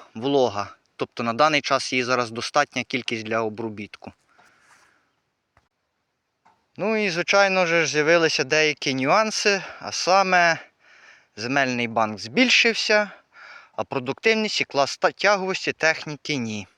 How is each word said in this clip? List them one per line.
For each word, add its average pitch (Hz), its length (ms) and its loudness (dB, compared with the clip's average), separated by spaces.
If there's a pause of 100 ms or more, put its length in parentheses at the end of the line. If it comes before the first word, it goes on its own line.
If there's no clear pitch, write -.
(140)
Волога. 117 540 0 (280)
Тобто - 260 -8
на 117 100 -2
даний 147 280 2
час 131 320 -2
її 127 120 0
зараз 123 260 -2
достатня 120 540 -2
кількість 117 400 -6
для 113 160 -2
обробітку. 107 720 -8 (2750)
Ну 214 200 -2
і, 208 140 0
звичайно 185 560 2
ж, 165 200 2
з'явилися 151 580 2
деякі 151 500 0
нюанси, 196 680 0 (180)
а 202 120 -10
саме 180 680 2 (800)
земельний 123 520 -2
банк 107 300 -2
збільшився, 208 920 0 (640)
а 110 120 -6
продуктивність 202 760 -2
і - 40 -2
клас - 340 0
та-, 165 140 2
тяговості 190 600 0
техніки 151 640 -4
ні. 107 300 -6 (120)